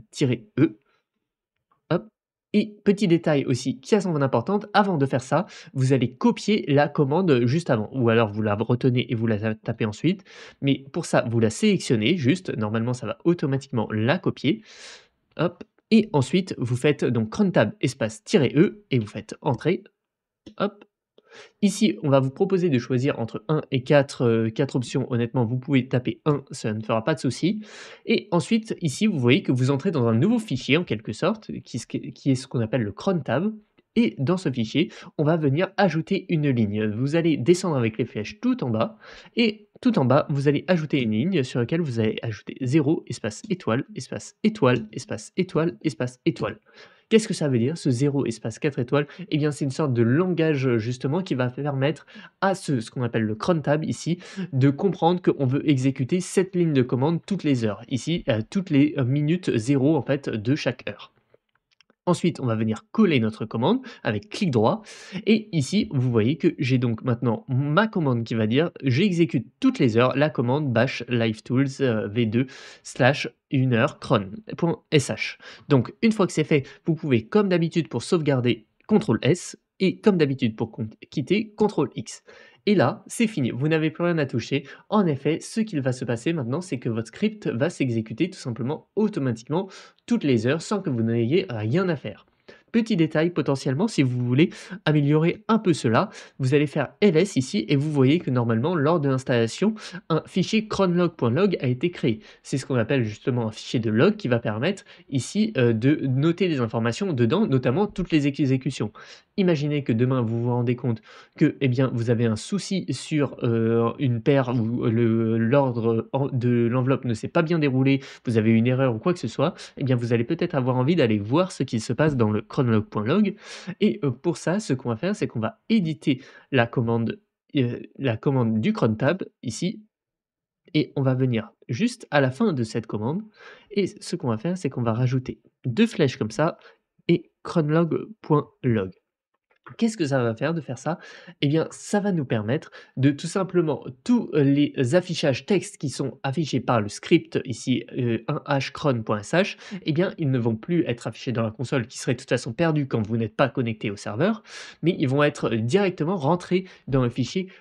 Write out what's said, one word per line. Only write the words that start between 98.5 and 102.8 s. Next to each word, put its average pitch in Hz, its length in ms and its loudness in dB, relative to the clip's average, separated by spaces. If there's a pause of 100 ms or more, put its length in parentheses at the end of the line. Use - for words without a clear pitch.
lors 156 240 2
de 139 80 0
l'installation, 131 640 0 (340)
un 160 180 0
fichier 214 420 0
cronlog 175 480 0
point 123 140 0
log 170 300 2
a 143 60 -4
été 127 240 -2
créé. 117 300 -2 (240)
C'est - 140 -4
ce - 80 -10
qu'on 131 100 -2
appelle 123 260 0